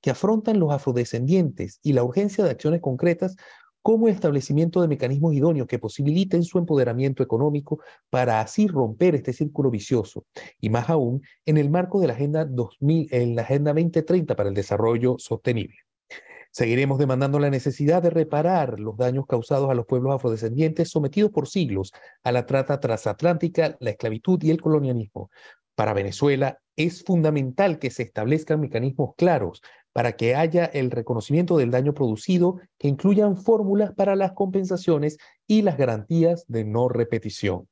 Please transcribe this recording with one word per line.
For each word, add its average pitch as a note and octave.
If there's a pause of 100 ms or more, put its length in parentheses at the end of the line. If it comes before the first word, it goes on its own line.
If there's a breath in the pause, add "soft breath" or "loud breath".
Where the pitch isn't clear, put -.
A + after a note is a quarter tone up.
que C3+
afrontan G#3+
los D#3
afrodescendientes C3
y D3
la B2
urgencia G3+
de D#3+
acciones D3+
concretas E3+ (460 loud breath)
como A3+
el G3+
establecimiento D#3
de E3
mecanismos C#3+
idóneos C#3+
que A#2+
posibiliten E3
su E3+
empoderamiento C3+
económico D3 (300 loud breath)
para B2
así G#3
romper D3
este C3
círculo D3
vicioso, A2+ (340 loud breath)
y G#2+
más A#2
aún C#3 (240 soft breath)
en D#3
el C#3+
marco F3+
de E3
la A#2+
Agenda D3
dos A#2+
mil, D3+
en A#2+
la A#2
Agenda C#3+
veinte E3
treinta E3
para G2+
el G2
Desarrollo A2+
Sostenible. - (720 loud breath)
Seguiremos C3
demandando C#3
la C#3+
necesidad D3
de E3+
reparar D#3
los G#2+
daños B2+
causados C3+
a C3
los A#2
pueblos C3
afrodescendientes B2+
sometidos E3
por C#3+
siglos G2+ (320 loud breath)
a B2
la B2
trata C3+
transatlántica, D#3
la A#2+
esclavitud B2
y D#3
el -
colonialismo. C3 (460 loud breath)
Para G#2+
Venezuela C3+ (180)
es E3
fundamental D#3
que C3
se -
establezcan D3+
mecanismos C3+
claros C#3+ (320 loud breath)
para A#2+
que A#2
haya E3
el C3
reconocimiento C#3
del B2
daño C3+
producido, F3 (180 loud breath)
que -
incluyan G3
fórmulas G3+
para G3
las F#3+
compensaciones F3+ (300 soft breath)
y G#3+
las F3
garantías E3
de A2+
no A#2
repetición. G#2+